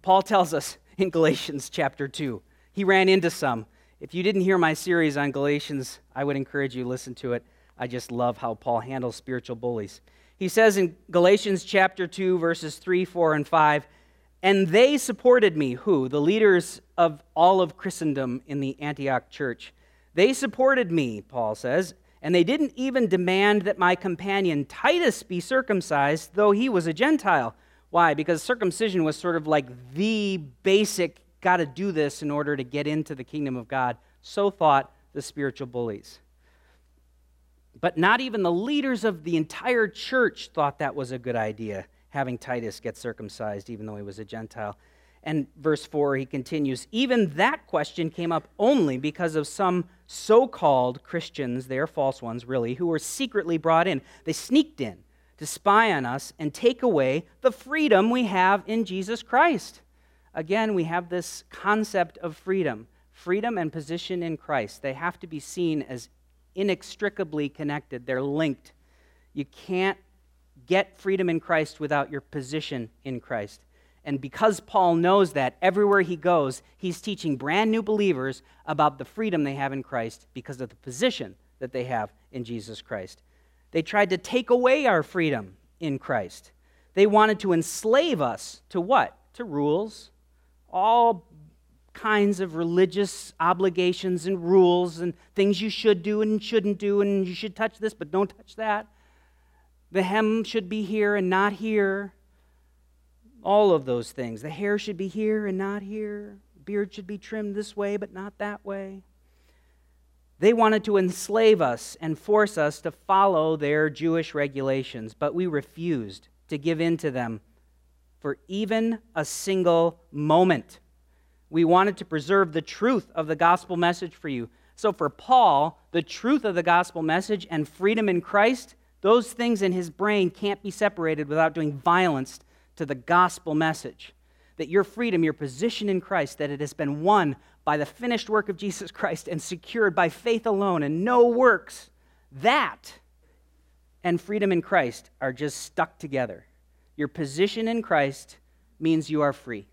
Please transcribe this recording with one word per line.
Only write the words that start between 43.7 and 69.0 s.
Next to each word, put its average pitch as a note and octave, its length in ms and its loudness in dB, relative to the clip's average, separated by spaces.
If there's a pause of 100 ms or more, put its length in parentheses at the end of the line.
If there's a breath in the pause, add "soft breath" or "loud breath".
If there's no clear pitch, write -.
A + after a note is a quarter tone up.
though G#2+ 120 -12
he G#2 60 -12
was G2+ 160 -14
a A2 60 -12
Gentile. A2 540 -12 (440 soft breath)
And D3+ 240 -4 (100)
verse D3+ 280 -2
four, C#3+ 320 -2
he C3+ 80 -4
continues, C3+ 680 -6
"Even A#3+ 440 0
that B3 300 0
question D#3+ 420 -4
came E3+ 240 -6
up D#3+ 160 -4 (100)
only G3+ 380 4
because D3+ 380 -4
of D3+ 120 -2
some F3+ 400 -2 (200 soft breath)
so-called C#3+ 960 4
Christians," B2+ 640 -6
they C3 100 -4
are D3+ 80 0
false C3+ 360 -4
ones, A#2+ 240 -10
really, B2 280 -2
"who F3 120 -4
were E3 120 0
secretly E3+ 600 -4
brought E3 280 2
in." D3+ 140 -2 (240 loud breath)
They D#3+ 80 -4
sneaked - 480 0
in G#2 240 -8 (340)
to D#3 80 -12
spy G#3 460 4
on C3+ 140 -2
us B2+ 320 -8
and D3+ 160 -4
take B3 280 0
away D#3 420 2 (160 soft breath)
the B3+ 100 2
freedom A#3+ 600 2
we B3 140 0
have F#3 420 2
in A3+ 180 -2
Jesus F#3+ 400 -6
Christ. C#4+ 560 2 (540)
Again, G3+ 400 -2
we F3 100 0
have E3+ 240 -4
this F3 420 -8
concept G3+ 680 -2
of D#3+ 180 -8
freedom. D3 500 -4 (240)
Freedom G#3 480 -4
and D#3+ 140 -4
position E3+ 500 -8
in E3 140 -4
Christ. B2 460 -6
They C3+ 100 -6
have E3+ 280 -6
to F#3 60 -14
be D#3+ 140 -12
seen D#3+ 420 -4
as B2 280 -12 (440)
inextricably F#3+ 920 -4
connected. D3 580 -8
They're C3 160 -4
linked. C#3+ 500 -4 (600)